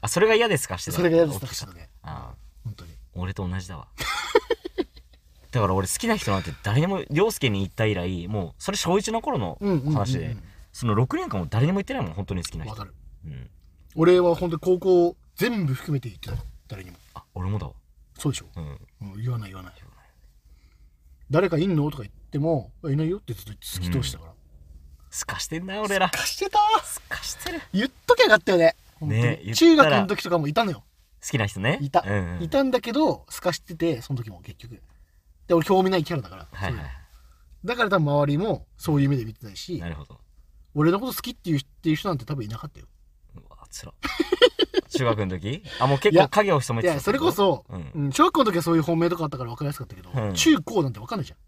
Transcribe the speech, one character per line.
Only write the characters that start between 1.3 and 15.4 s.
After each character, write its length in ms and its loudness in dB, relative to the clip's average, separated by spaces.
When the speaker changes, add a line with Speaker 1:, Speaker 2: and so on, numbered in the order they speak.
Speaker 2:
す 60 -6
か 80 -10
し 120 -10
て 60 -12
た 80 -18
ね。 160 -20
Speaker 1:
あ 280 -14
ー。 20 -10
Speaker 2:
本 100 -8
当 100 -20
に。 60 -20
Speaker 1:
俺 180 -4
と 140 -6
同 120 -4
じ 80 -14
だ 100 -14
わ。 140 -16
Speaker 2:
<laughs> 1600 -4
Speaker 1:
だ 100 0
か 60 2
ら 60 2
俺 140 0
好 80 -4
き 120 -4
な 80 4
人 160 -2
な 80 2
ん 40 -6
て 100 -8
誰 160 2
に 80 2
も、 220 -4
凌 220 2
介 180 -2
に 100 -2
言 80 -2
っ 40 -10
た 140 0
以 100 2
来、 320 -4
も 220 -4
う 100 -18
そ 120 -8
れ 60 -4
小 220 0
一 120 -4
の 100 -2
頃 180 -2
の 180 -6
話 240 0
で、 20 -2
Speaker 2:
う 20 -6
ん 40 -6
う 20 -6
ん 40 -6
う 40 -6
ん 20 -14
う 40 -14
ん。 20 -18
Speaker 1:
そ 140 -10
の 100 2
六 220 0
年 100 -4
間 120 -4
も 80 -4
誰 180 0
に 60 2
も 80 0
言 40 -4
っ 20 -8
て 80 -8
な 80 -4
い 20 -4
も 80 -6
ん、 20 -14
本 140 -8
当 80 -6
に 80 -6
好 60 -10
き 80 -12
な 60 -8
人。 80 -10
Speaker 2:
わ 60 -12
か 80 -12
る。 80 -20
Speaker 1:
う 40 -14
ん。 200 -14
Speaker 2:
俺 240 6
は 160 4
本 160 -4
当 40 -4
に 60 -6
高 180 2
校 380 4
全 300 0